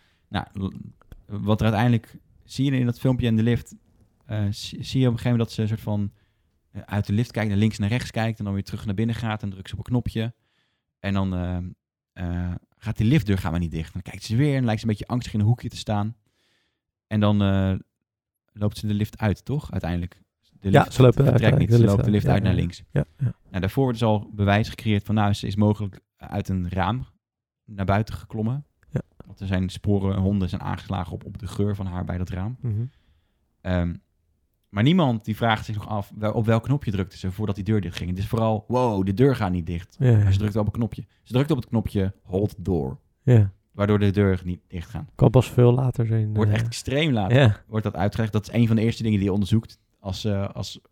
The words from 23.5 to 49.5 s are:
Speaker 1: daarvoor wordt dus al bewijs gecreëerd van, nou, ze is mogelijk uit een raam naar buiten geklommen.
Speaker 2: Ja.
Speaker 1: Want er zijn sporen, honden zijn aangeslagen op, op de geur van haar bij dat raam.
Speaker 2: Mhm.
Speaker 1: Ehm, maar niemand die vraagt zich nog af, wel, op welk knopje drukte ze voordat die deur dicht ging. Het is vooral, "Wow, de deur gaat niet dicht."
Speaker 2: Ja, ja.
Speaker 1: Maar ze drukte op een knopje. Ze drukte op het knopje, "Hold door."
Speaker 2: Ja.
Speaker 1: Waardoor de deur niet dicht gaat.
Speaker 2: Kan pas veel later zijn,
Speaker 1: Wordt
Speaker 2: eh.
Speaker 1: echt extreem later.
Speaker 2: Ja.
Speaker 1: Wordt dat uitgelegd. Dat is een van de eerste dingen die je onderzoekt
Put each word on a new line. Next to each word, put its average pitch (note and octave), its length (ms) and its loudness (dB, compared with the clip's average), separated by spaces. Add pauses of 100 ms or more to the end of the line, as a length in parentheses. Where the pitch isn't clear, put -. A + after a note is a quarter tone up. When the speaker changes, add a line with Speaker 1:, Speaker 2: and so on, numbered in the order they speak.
Speaker 1:
daarvoor G2+ 220 0
wordt B2 160 0
dus A#2 80 2
al G#2+ 260 0
bewijs G#2 360 2
gecreëerd G#2 340 0
van, G#2 120 -2
nou, G#2 180 2
ze A#2 140 -4
is G2+ 80 -4
mogelijk G#2 440 0 (180)
uit - 320 -8
een F#2 200 -2
raam F#2+ 360 -2 (600)
naar G2 200 -8
buiten G2 300 0
geklommen. A#2 500 -6 (240)
Speaker 2:
Ja. - 120 -4 (240)
Speaker 1:
Want - 140 -20
er G2 80 -8
zijn F#2 220 0
sporen, G2 500 0
honden F#2+ 300 2
zijn F#2+ 120 -6
aangeslagen F#2+ 520 -6
op, - 120 -12
op G2+ 140 -14
de F#2+ 80 -10
geur G2+ 280 -2
van G2 100 -6
haar F2+ 200 -6
bij F2+ 120 -6
dat F2+ 120 -6
raam. G2+ 320 -8
Speaker 2:
Mhm. A2+ 240 -4 (760)
Speaker 1:
Ehm, F2 320 0 (760)
maar G2+ 140 0
niemand C#3 420 2
die G#2+ 100 -4
vraagt A2+ 300 0
zich A2 100 -8
nog G#2 120 -8
af, G#2+ 280 -6
wel, G#2+ 180 -2
op A2+ 120 0
welk A2+ 180 2
knopje C3+ 280 -2
drukte G2 260 -4
ze F#2+ 140 -6
voordat G2+ 240 -4
die G2 80 -8
deur G#2+ 180 0
dicht E2+ 160 -6
ging. F2 120 -6
Het F2+ 100 -4
is G2+ 80 -4
vooral, A2 400 -2
"Wow, A2+ 380 0
de G2+ 80 0
deur B2+ 220 4
gaat G#2+ 160 -2
niet F2 140 -2
dicht." F2 340 -8
Speaker 2:
Ja, B2+ 100 4
ja. A2+ 140 8
Speaker 1:
Maar G2 100 4
ze G2 60 4
drukte G#2+ 200 0
op G#2+ 60 0
een G#2 60 -2
knopje. - 340 -6 (180)
Ze - 100 -10
drukte D3 200 2
op C3 60 0
het - 100 -10
knopje, G2+ 440 -2 (100)
"Hold G2 340 -2
door." D#2+ 420 -2 (240)
Speaker 2:
Ja. A2 280 6 (200)
Speaker 1:
Waardoor G2+ 280 2
de G2+ 120 2
deur F#2+ 340 2
niet F2+ 220 -6
dicht F2 220 -10
gaat. - 260 -12
Speaker 2:
Kan B2+ 140 6
pas A#2+ 220 4
veel A#2+ 220 6
later B2 320 0
zijn, A2 280 0
Speaker 1:
Wordt G#2+ 180 2
Speaker 2:
eh. G#2+ 40 2
Speaker 1:
echt A2+ 100 0
extreem C3+ 460 -2
later. A2+ 260 2
Speaker 2:
Ja. A#2+ 300 4
Speaker 1:
Wordt A2 180 -4
dat - 100 -4
uitgelegd. G#2 380 -2
Dat G#2 140 -2
is - 60 -10
een A#2 140 4
van A2+ 80 2
de G#2+ 60 2
eerste A2+ 220 -2
dingen G#2+ 140 2
die G2 100 2
je F#2 60 0
onderzoekt G#2 460 0 (200)